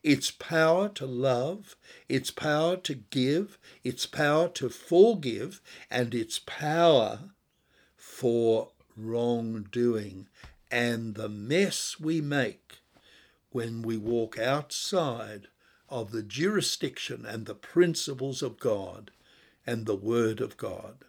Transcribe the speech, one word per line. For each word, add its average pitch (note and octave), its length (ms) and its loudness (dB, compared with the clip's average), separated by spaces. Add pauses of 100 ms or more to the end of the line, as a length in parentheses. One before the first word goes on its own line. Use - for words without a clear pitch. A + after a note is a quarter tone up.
its D3+ 260 2
power E3 600 2
to D3 160 -8
love, C3 680 -2 (320)
its C3 220 -2
power D#3 460 0
to D#3 180 -6
give, C#3 640 0 (240)
its - 240 -6
power D#3 440 2
to C3 180 -6
forgive, E3 920 4 (300)
and B2 240 0
its A2+ 240 -4
power D3+ 920 4 (680)
for A#2 760 2 (260)
wrongdoing, A2+ 1300 -2 (420)
and A#2 440 -2
the G#2+ 140 -6
mess C3 680 -2
we D#3+ 220 -2
make C#3+ 600 -4 (680)
when A#2 320 -6
we A2+ 140 -2
walk A2+ 420 -2
outside A#2+ 1080 -2 (400)
of A2+ 220 -6
the A2 120 -4
jurisdiction B2+ 1000 -4
and A2+ 220 -8
the G#2+ 80 -8
principles C#3 880 0
of B2 160 -6
God G2 520 -4 (560)
and A2+ 200 -4
the G#2+ 80 0
Word A2 460 0
of A2+ 160 -4
God. F#2+ 520 -10